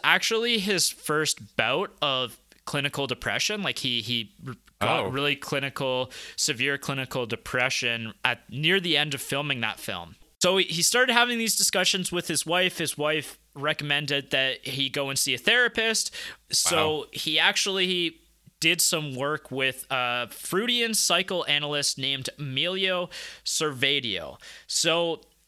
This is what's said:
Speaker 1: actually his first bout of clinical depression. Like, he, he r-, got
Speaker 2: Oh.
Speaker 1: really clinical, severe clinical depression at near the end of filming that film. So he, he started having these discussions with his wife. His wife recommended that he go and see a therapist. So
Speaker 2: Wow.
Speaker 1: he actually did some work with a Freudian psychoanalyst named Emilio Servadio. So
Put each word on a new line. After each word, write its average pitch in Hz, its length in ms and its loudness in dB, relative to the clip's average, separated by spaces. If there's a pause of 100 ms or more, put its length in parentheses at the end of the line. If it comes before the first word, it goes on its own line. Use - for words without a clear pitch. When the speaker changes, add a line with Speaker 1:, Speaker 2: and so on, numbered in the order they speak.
Speaker 1:
actually 220 540 4
his 185 320 2
first 151 680 -2
bout 131 460 0
of 131 340 0 (300)
clinical 143 400 -2
depression. 127 560 -2
Like, 139 160 -2
he, 120 240 -2
he 113 300 -4 (140)
r-, 127 80 -8 (280)
got 117 240 2
Speaker 2:
Oh. - 20 -2
Speaker 1:
really 143 260 0
clinical, 131 800 -2 (240)
severe 139 400 0
clinical 135 480 -4
depression 120 880 -2 (100)
at 123 180 0 (100)
near 156 300 2
the 165 180 2
end 147 160 0
of 131 80 -4
filming 143 400 -4
that 107 180 -4
film. 90 360 -8 (260)
So 185 160 4
he, 185 80 6
he 165 160 -2
started 247 320 4
having 240 240 4
these 226 180 0
discussions 185 560 2
with 175 160 -2
his 165 160 0
wife. 180 320 2
His 156 220 -4
wife 151 400 0 (160)
recommended 143 800 -2
that 131 340 0
he 135 240 -2
go 139 180 -2
and 131 100 -4
see 135 140 0
a 123 60 0
therapist. 226 760 2 (380)
So - 240 2 (220)
Speaker 2:
Wow. 131 140 -6
Speaker 1:
he 156 260 0
actually 180 800 2 (420)
did 165 220 4
some 151 320 0
work 143 360 -4
with 131 400 -2
a 123 380 -2
Freudian 233 640 -2
psychoanalyst 147 1040 0
named 135 320 -4 (100)
Emilio 175 680 -2 (360)
Servadio. 127 920 -2 (300)
So 165 560 0 (260)